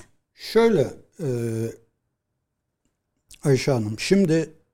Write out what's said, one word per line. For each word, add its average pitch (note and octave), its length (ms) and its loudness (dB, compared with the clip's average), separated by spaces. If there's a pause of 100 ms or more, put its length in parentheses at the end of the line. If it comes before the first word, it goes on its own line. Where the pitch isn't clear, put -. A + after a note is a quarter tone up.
(340)
Şöyle, G#3+ 600 0 (260)
e, E3 60 -6 (2250)
Ayşe C3+ 280 2
Hanım, A2 260 -4
şimdi E3 520 2 (240)